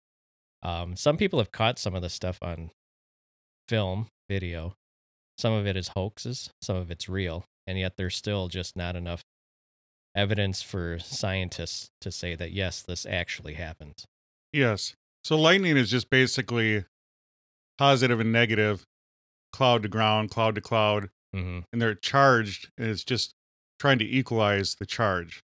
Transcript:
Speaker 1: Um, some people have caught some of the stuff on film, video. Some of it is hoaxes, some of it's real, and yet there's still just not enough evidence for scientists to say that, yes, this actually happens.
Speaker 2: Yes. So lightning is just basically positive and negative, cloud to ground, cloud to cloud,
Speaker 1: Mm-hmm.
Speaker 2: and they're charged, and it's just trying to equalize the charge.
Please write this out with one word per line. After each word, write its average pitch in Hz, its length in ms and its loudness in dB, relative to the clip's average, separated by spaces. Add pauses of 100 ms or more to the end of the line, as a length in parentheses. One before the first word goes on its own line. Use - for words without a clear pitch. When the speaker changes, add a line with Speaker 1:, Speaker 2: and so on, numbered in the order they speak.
(600)
Speaker 1:
Um, 87 360 -6
some 147 200 2
people 185 220 0
have 107 140 0
caught 117 260 0
some 92 160 -4
of 92 60 -4
the 90 80 -6
stuff 90 320 -6
on 82 300 -8 (960)
film, 104 380 -2 (220)
video. 87 440 -4 (640)
Some 113 160 2
of 104 120 0
it 95 120 0
is 90 180 -6
hoaxes, 113 540 -8 (120)
some 98 140 -4
of 87 160 -6
it's - 160 -12
real, 92 380 -4 (200)
and 95 140 -4
yet 92 160 -2
there's 92 220 -4
still 98 320 -4
just 90 260 -8
not 90 220 -6
enough 87 240 -8 (920)
evidence 101 480 0
for 85 360 -4
scientists 92 880 -6 (140)
to 95 100 -8
say 87 240 -6
that, 82 160 -8
yes, 92 300 -4
this - 240 -8
actually 87 480 -6
happens. 80 500 -14 (480)
Speaker 2:
Yes. 123 420 0 (300)
So 156 140 2
lightning 165 400 6
is 120 140 4
just 120 180 0
basically 117 720 2 (960)
positive 127 420 6
and 113 140 2
negative, 107 500 4 (680)
cloud 120 300 4
to 110 60 -2
ground, 107 420 2
cloud 110 240 2
to 104 60 -6
cloud, 104 480 0 (240)
Speaker 1:
Mm-hmm. 90 260 -6 (120)
Speaker 2:
and 117 100 -2
they're 113 140 2
charged, 120 840 4
and 113 120 -2
it's 104 140 -4
just - 280 -2 (480)
trying 135 200 4
to 110 60 2
equalize 110 760 2
the 98 80 -8
charge. 92 560 0